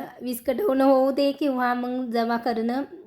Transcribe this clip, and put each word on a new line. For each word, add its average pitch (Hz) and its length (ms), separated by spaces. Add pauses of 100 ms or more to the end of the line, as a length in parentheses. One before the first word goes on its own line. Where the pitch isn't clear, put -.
(220)
विस्कटवणं 262 600
होऊ 269 280
दे 277 200
किंवा 254 420
मग 247 380
जमा 233 260
करणं, 233 460 (240)